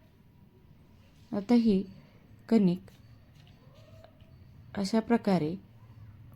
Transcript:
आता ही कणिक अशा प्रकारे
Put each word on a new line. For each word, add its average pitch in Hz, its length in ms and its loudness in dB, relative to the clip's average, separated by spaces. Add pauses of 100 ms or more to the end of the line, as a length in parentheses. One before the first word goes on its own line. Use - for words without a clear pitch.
(1300)
आता 202 220 -2
ही 226 300 2 (680)
कणिक 190 300 2 (2000)
अशा 208 240 -2
प्रकारे 190 560 -2 (800)